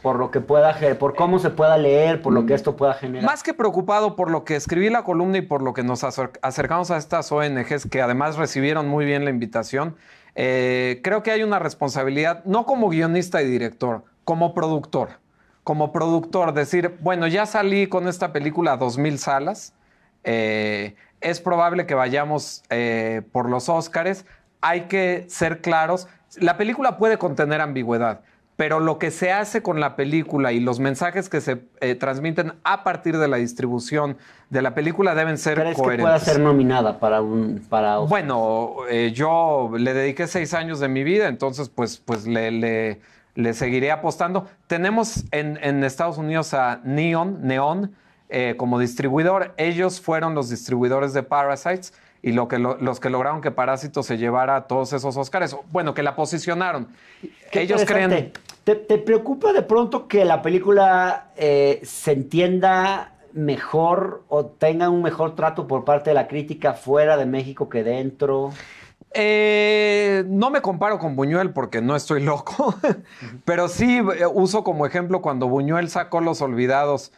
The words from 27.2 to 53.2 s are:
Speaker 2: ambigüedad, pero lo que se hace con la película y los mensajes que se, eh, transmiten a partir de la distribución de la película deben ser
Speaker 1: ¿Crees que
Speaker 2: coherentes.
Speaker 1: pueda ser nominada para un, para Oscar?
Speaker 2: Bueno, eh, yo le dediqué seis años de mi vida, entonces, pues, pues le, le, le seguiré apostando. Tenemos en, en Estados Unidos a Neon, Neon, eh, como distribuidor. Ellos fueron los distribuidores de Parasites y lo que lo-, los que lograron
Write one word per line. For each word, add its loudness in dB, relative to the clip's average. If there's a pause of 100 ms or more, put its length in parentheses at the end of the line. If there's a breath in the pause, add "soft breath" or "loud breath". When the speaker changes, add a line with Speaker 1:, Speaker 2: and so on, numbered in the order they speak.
Speaker 2:
ambigüedad, 0 (340 soft breath)
pero 0
lo 0
que -2
se 0
hace -2
con -2
la -2
película 0
y 2
los 0
mensajes -2
que -2
se, -4 (160)
eh, 0
transmiten -2 (100)
a 0
partir -2
de 2
la 2
distribución -4 (340 soft breath)
de 0
la -2
película 0
deben 0
ser -2
Speaker 1:
¿Crees 0
que 0
Speaker 2:
coherentes. 2
Speaker 1:
pueda 6
ser 2
nominada 2
para 2
un, -2
para 2
Oscar? 0
Speaker 2:
Bueno, 0 (120)
eh, 0
yo 0
le 0
dediqué -2
seis -4
años -4
de -2
mi -2
vida, 2
entonces, -4
pues, -6
pues -6
le, 0
le, -2 (340 soft breath)
le 0
seguiré 0
apostando. -2 (220 loud breath)
Tenemos -2
en, -4
en 0
Estados -2
Unidos -4
a 0
Neon, 0
Neon, -2 (360 soft breath)
eh, -2
como -2
distribuidor. 0
Ellos 0
fueron -2
los -2
distribuidores 0
de 0
Parasites -2 (300 soft breath)
y 0
lo 0
que -2
lo-, 0
los -2
que -2
lograron -2